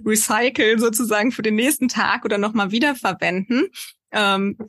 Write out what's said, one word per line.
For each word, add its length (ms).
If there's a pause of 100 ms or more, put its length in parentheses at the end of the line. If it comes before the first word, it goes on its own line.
recyceln 760
sozusagen 540
für 80
den 140
nächsten 340
Tag 360
oder 120
nochmal 340
wiederverwenden. 960 (440)
Ähm, 460 (120)